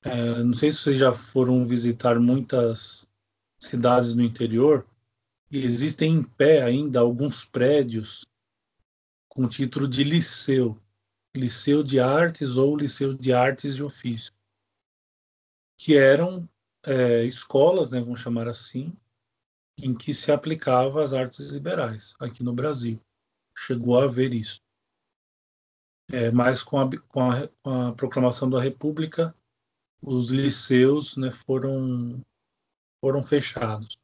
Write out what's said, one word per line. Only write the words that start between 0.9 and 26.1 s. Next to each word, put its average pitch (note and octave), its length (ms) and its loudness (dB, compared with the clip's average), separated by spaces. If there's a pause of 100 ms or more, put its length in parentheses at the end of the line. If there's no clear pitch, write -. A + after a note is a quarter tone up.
já C3 140 6
foram B2+ 520 0
visitar A#2+ 540 0
muitas A#2+ 880 0 (520)
cidades A#2+ 520 2
no A#2+ 100 2
interior, A#2 640 2 (640)
e C#3+ 80 -6
existem C#3 560 0
em D#3 80 2
pé D3 400 4
ainda B2+ 380 0
alguns A#2+ 440 0
prédios B2 840 -2 (1000)
com B2+ 200 -2
título C3+ 380 -4
de C3 160 -2
liceu, C3+ 760 0 (540)
liceu C#3 480 0
de C3+ 180 2
artes C#3+ 560 0
ou C#3+ 200 4
liceu C#3 380 -4
de B2+ 180 -2
artes C3+ 440 0
de C#3 60 -8
ofício, B2 500 -10 (1500)
que D3+ 180 4
eram, E3 520 4 (360)
é, B2 400 2
escolas, C#3 680 2
né, B2 80 -4
vamos A#2 200 -8
chamar A#2 280 -6
assim, C3+ 440 -10 (840)
em C3 200 -6
que C#3+ 180 -8
se - 160 -4
aplicava C#3+ 720 0
as C3+ 100 -2
artes C3 360 -6
liberais C#3 720 -8
aqui B2 240 -10
no B2 80 -4
Brasil. B2 480 -6 (560)
Chegou A#2+ 420 0
a C#3 60 4
haver B2+ 280 0
isso. A2 280 -8 (1500)